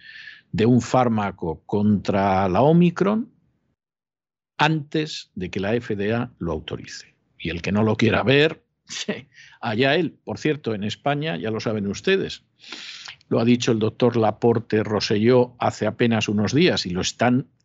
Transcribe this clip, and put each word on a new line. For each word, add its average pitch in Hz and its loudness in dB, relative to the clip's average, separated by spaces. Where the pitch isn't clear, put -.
de - 0
un 120 4
fármaco 104 0
contra 98 2
la 92 2
Omicron 175 2
antes 151 -2
de 90 -8
que 92 -6
la 101 0
F 120 -4
D 101 -2
A 120 -4
lo 85 -4
autorice. - -10
Y 85 -8
el 87 -8
que 95 -4
no 104 2
lo 107 2
quiera 104 2
ver, 143 2
<laughs> - -10
allá 120 0
él. 165 -2
Por 107 -8
cierto, 147 -2
en 101 -8
España, 143 -4
ya 107 -6
lo 107 -4
saben 107 -4
ustedes, 190 -2
lo 120 2
ha 117 2
dicho 120 2
el 113 0
doctor 113 0
Laporte 110 2
Rosselló 110 2
hace 110 -2
apenas 113 0
unos 104 0
días 143 2
y 92 -6
lo 90 -4
están 123 0